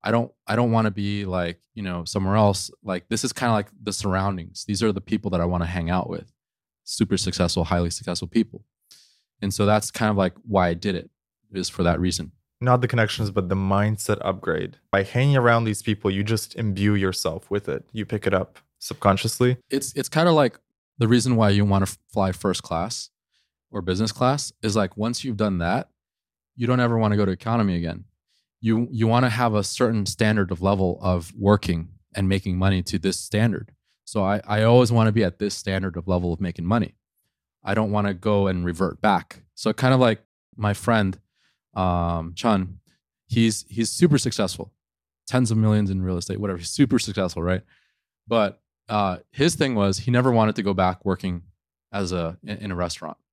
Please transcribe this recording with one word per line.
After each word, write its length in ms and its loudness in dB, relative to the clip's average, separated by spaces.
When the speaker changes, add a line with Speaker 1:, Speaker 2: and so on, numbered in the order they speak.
Speaker 1:
I 80 -2
don't, 200 0
I 100 -2
don't 140 2
wanna 200 2
be, 340 -4
like, 360 -4
you 80 -12
know, 220 -6
somewhere 320 0
else. 340 4
Like, 260 -6
this 160 -2
is 80 -2
kinda, 200 0
like, 160 0
the 100 -6
surroundings. 760 -4
These 160 -2
are 100 2
the 80 -4
people 320 -4
that 80 2
I 40 2
wanna 220 0
hang 240 -4
out 180 -2
with. 240 -10
Super 320 -2
successful, 480 0
highly 260 0
successful 380 -8
people. 360 -2
And 100 -4
so 140 0
that's 240 2
kind 200 -2
of, 60 0
like, 260 0
why 260 2
I 60 0
did 200 -4
it, 160 -10
is 160 -6
for 140 -4
that 160 2
reason. 340 -2
Speaker 2:
Not 200 4
the 80 0
connections, 420 0
but 180 -2
the 60 -2
mindset 680 0
upgrade. 560 -4
By 120 2
hanging 340 2
around 280 4
these 180 -4
people, 280 -2
you 120 0
just 320 -4
imbue 400 0
yourself 560 -2
with 180 -2
it. 240 -6
You 140 -6
pick 200 -4
it 60 2
up 280 -2
subconsciously. 800 0
Speaker 1:
It's, 260 -4
it's 140 -4
kinda 240 4
like 260 4
the 100 2
reason 280 4
why 140 6
you 140 4
wanna 200 2
f-, 140 -8
fly 240 0
first 300 -4
class 480 -6
or 120 -8
business 300 -2
class 400 0
is, 140 0
like, 200 0
once 280 -4
you've 120 -4
done 220 0
that, 320 -2
you 120 -4
don't 140 2
ever 160 2
wanna 200 2
go 100 2
to 60 0
economy 440 0
again. 280 -6
You, 280 0
you 160 0
wanna 220 4
have 260 0
a 80 2
certain 440 0
standard 440 0
of 120 -4
level 400 2
of 340 -2
working 540 2
and 120 0
making 300 0
money 280 2
to 140 -4
this 200 -2
standard. 540 -2
So 200 -4
I, 220 0
I 160 0
always 280 6
wanna 220 4
be 120 2
at 140 -2
this 160 -4
standard 440 -4
of 100 -8
level 240 0
of 80 -4
making 240 -6
money. 300 0
I 120 -4
don't 160 0
wanna 240 0
go 320 0
and 180 -2
revert 380 -2
back. 400 0
So 200 -4
kind 180 4
of 80 4
like 220 2
my 160 0
friend, 460 0
um, 600 0
Chun, 440 -2
he's, 420 0
he's 220 -4
super 260 4
successful, 560 -4
tens 240 0
of 80 2
millions 320 2
in 100 -2
real 160 -2
estate, 240 -6
whatever. 180 -4
He's 120 -10
super 280 2
successful, 440 -4
right? 200 0
But, 360 0
uh, 300 0
his 260 0
thing 180 0
was 240 2
he 120 -4
never 220 4
wanted 240 4
to 60 -4
go 100 0
back 320 0
working 380 -4
as 200 -4
a, 300 -4
in, 140 -10
in 140 -10
a 40 -4
restaurant. 440 -6